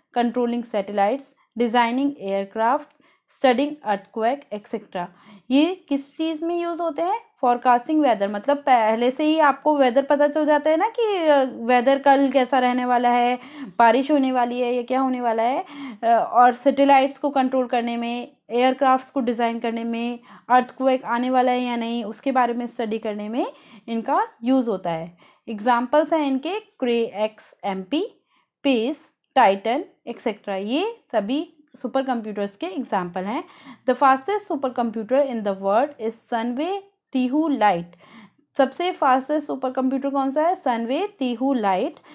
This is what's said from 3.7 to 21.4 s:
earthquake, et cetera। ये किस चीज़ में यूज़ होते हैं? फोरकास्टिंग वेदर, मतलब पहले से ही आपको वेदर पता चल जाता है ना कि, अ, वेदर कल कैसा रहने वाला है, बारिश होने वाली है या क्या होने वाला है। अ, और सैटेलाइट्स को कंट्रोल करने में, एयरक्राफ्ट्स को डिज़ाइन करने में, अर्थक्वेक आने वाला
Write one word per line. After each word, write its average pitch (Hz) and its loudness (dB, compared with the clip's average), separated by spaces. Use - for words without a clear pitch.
earthquake, 220 -4
et 208 -10
cetera। 208 -10
ये 302 2
किस 277 -8
चीज़ 320 -4
में 339 -4
यूज़ 339 -6
होते 320 -4
हैं? 403 -2
फोरकास्टिंग 247 2
वेदर, 202 2
मतलब 208 -2
पहले 240 2
से 269 -2
ही 311 2
आपको 294 2
वेदर 262 4
पता 294 2
चल 302 -2
जाता 294 2
है 311 4
ना 381 0
कि, 415 -2
अ, 285 6
वेदर 247 2
कल 277 4
कैसा 254 2
रहने 247 0
वाला 247 2
है, 247 2
बारिश 240 4
होने 269 2
वाली 240 0
है 247 0
या 247 -2
क्या 254 -2
होने 254 -2
वाला 226 0
है। 277 -2
अ, 226 4
और 247 6
सैटेलाइट्स 277 4
को 294 -2
कंट्रोल 262 0
करने 233 -2
में, 240 -8
एयरक्राफ्ट्स 262 2
को 277 -4
डिज़ाइन 233 -2
करने 226 -6
में, 233 -6
अर्थक्वेक 254 2
आने 240 -2
वाला 254 4